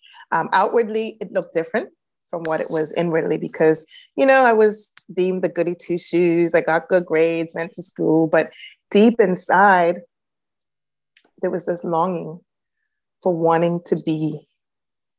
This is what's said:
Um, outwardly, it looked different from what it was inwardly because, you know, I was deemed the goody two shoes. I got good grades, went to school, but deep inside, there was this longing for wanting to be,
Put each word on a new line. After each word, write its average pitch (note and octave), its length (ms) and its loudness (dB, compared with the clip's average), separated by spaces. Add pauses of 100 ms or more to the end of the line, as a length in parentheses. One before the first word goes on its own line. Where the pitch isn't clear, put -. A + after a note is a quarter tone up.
(320)
Um, E3 220 -2
outwardly, A3 680 0
it F#3 100 -12
looked F3+ 220 -6
different F#3 360 -4 (400)
from E3+ 140 -10
what D#3+ 180 -4
it - 80 -8
was D#3 240 -4
inwardly E3 440 -2
because, D#3 480 0 (320)
you C4+ 80 2
know, C4+ 180 6
I A#3 100 4
was G#3+ 360 0 (240)
deemed F#3 300 -2
the E3 60 0
goody E3+ 300 -4
two F3 180 -6
shoes. E3+ 560 0
I E3 80 4
got E3 280 -2
good F3+ 160 2
grades, E3 500 -2
went E3 180 -8
to F3 100 -16
school, E3 440 0
but D#3+ 240 0 (400)
deep A3+ 300 4
inside, F#3 800 2 (1400)
there F3+ 100 -4
was F3 140 -6
this F3 200 -6
longing E3+ 540 -2 (840)
for F#3 100 2
wanting E3 520 0
to F3 100 -2 (100)
be, D#3 420 -4 (720)